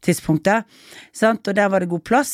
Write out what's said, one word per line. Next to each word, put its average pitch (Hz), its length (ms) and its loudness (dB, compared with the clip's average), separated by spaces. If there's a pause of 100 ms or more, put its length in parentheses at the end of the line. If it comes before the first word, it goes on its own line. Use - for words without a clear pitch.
tidspunktet, 190 640 0 (480)
sant? 220 360 -2
Og 196 80 -4
der 202 140 2
var 190 140 0
det 175 60 -6
god 170 180 -4
plass, 190 260 0